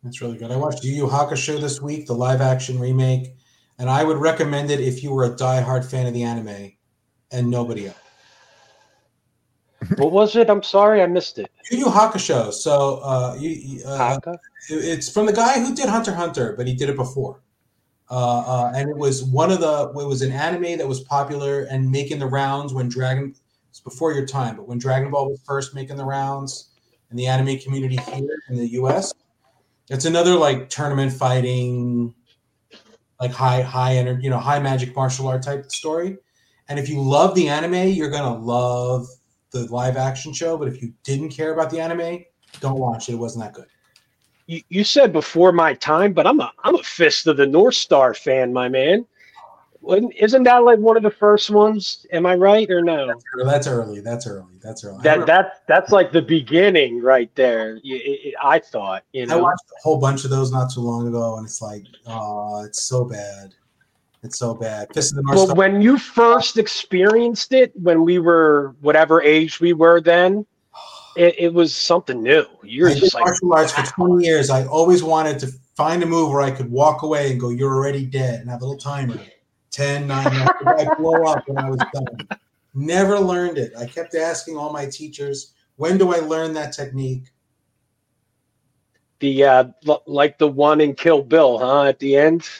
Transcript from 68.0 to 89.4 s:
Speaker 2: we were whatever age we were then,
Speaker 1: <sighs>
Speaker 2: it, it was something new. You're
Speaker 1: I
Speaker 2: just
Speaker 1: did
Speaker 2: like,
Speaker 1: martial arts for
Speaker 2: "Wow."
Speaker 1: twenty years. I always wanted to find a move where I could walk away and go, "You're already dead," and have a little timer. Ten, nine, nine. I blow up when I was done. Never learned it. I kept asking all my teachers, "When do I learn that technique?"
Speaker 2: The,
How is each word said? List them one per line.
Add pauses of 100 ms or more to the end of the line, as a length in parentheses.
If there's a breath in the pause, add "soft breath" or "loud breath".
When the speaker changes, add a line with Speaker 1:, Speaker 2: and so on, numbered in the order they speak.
Speaker 2:
we
were
whatever
age
we
were
then, (260)
Speaker 1:
<sighs>
Speaker 2:
it,
it
was
something
new. (160)
You're
Speaker 1:
I
Speaker 2:
just
Speaker 1:
did
Speaker 2:
like,
Speaker 1:
martial
arts
for
Speaker 2:
"Wow."
Speaker 1:
twenty
years.
I
always
wanted
to (280)
find
a
move
where
I
could
walk
away
and
go,
"You're
already
dead,"
and
have
a
little
timer. (520)
Ten,
nine,
nine. (300)
I
blow
up
when
I
was
done. (460)
Never
learned
it.
I
kept
asking
all
my
teachers, (240)
"When
do
I
learn
that
technique?" (2000)
Speaker 2:
The,